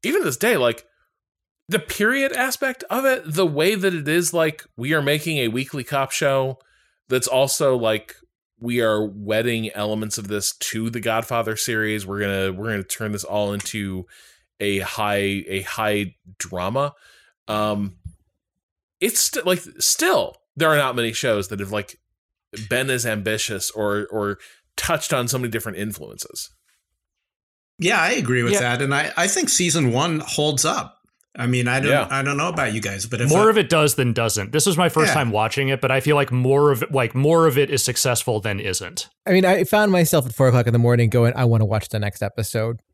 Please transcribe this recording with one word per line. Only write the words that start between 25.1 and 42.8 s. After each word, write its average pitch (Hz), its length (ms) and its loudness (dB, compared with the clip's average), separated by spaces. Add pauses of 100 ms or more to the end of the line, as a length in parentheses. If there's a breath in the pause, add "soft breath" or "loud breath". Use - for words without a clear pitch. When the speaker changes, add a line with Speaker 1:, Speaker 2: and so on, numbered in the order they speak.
Speaker 1:
on 123 160 -2
so 131 80 -2
many 123 140 -4
different 107 280 -6
influences. 98 680 -10 (1300)
Speaker 2:
Yeah, 196 220 2
I 175 120 2
agree 127 300 0
with 117 120 2
Speaker 3:
Yeah. 104 60 2
Speaker 2:
that. 120 220 0
And 139 120 0
I, 143 220 0
I 175 100 2
think 330 240 0
season 156 420 2
one 156 280 0
holds 147 440 -2
up. - 300 -4 (440)
I 120 80 -4
mean, 123 220 0
I 131 120 0
don't, 135 100 0
Speaker 1:
Yeah. 127 200 2
Speaker 2:
I 135 120 -2
don't 143 160 -2
know 165 100 -2
about 143 240 -2
you 110 80 -4
guys, 98 240 -6
but 113 160 -6
if 123 80 2
Speaker 3:
More 196 200 6
Speaker 2:
I - 20 8
Speaker 3:
of 220 80 4
it 180 100 2
does 151 280 4
than 123 180 2
doesn't. 110 380 -2
This 151 120 2
was 170 140 2
my 175 100 4
first 156 220 2
Speaker 2:
Yeah. 139 60 2
Speaker 3:
time 127 140 0
watching 110 380 0
it, 135 140 -2
but 127 80 0
I 131 100 2
feel 147 160 4
like 135 160 2
more 139 400 4
of, 113 180 0
like, 127 240 0
more 160 320 6
of 131 120 4
it 139 100 4
is 139 160 0
successful 120 560 0
than 101 180 -2
isn't. 92 520 -6 (160)
Speaker 4:
I 196 60 2
mean, 190 120 6
I 180 200 4
found 214 280 4
myself 165 320 4
at 123 100 -6
four 131 140 4
o'clock 120 180 4
in 117 60 2
the 117 60 6
morning 120 320 6
going, 120 260 4
"I 131 80 2
wanna 113 220 4
watch 104 240 -2
the 110 80 -4
next 104 240 -4
episode." 113 580 -4 (140)